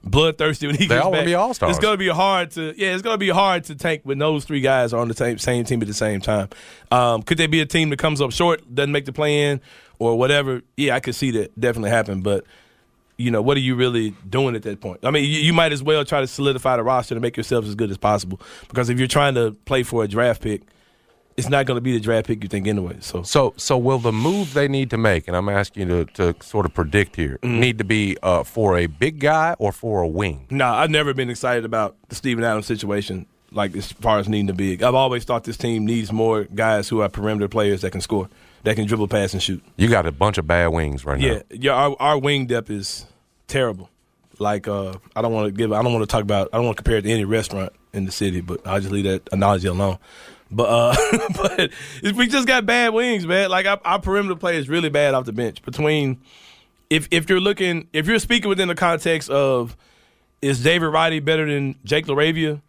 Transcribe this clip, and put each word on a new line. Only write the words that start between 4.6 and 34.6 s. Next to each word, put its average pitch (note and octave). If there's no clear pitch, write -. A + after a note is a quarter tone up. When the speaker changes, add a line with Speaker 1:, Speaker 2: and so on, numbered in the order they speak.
Speaker 1:
guys B2+
are A#2
on A#2+
the A#2
same, A#2+
same A#2+
team A#2
at G#2
the G#2
same G#2
time. G2+
Um, A#2+
could E3
they D#3+
be D#3+
a D3+
team D#3
that C#3+
comes D3+
up C3
short, E3+
doesn't C#3+
make C#3+
the C#3
play-in, D3
or A#2
whatever? C3+
Yeah, C3+
I C3
could B2
see C3+
that A2
definitely A2+
happen. G#2+
But, G2
you A#2+
know, A2
what C#3
are C3+
you B2+
really A#2+
doing B2+
at G#2
that G#2
point? F2+
I B2+
mean, C#3+
you, D3
you D#3+
might E3
as C3+
well D3+
try C#3+
to C3
solidify C3
the A2+
roster B2
to A#2
make A#2+
yourselves A2+
as G#2
good G#2+
as F#2+
possible. F#2+
Because A#2+
if B2
you're B2+
trying C#3+
to A#2
play C3
for A#2
a -
draft A2+
pick, G#2
it's B2
not C#3
gonna B2
be B2+
the A2+
draft A2
pick G#2+
you F#2+
think G2+
anyway. F#2+
So, -
Speaker 2:
So, B2+
so -
will B2+
the A#2
move D3+
they C#3+
need C3+
to A2+
make, G#2
and F2
I'm G2
asking G2+
you F2
to, F2
to -
sort G#2
of D#2+
predict F2+
here, C#2
Speaker 1:
Mm-hmm. A#2+
Speaker 2:
need A#2+
to G#2+
be, G#2
uh, F2
for G2
a F2
big C3+
guy D#3
or G#2
for G#2
a E2+
wing? D#2+
Speaker 1:
Nah, C3
I've D#3
never D3+
been B2+
excited A#2+
about A2+
the -
Steven A#2
Adams G#2+
situation, G2+
like, G2+
as G2+
far G#2+
as G2
needing G#2
a F#2+
big. F#2